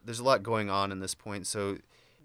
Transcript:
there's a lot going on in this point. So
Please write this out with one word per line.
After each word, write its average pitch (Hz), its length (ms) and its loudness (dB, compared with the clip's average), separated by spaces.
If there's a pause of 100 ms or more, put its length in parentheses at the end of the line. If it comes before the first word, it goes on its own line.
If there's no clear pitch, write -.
there's 113 160 -8
a 120 40 -4
lot 127 180 6
going 107 280 0
on 98 200 2
in 95 100 -6
this 95 140 -4
point. 101 320 -8
So 98 320 -2 (460)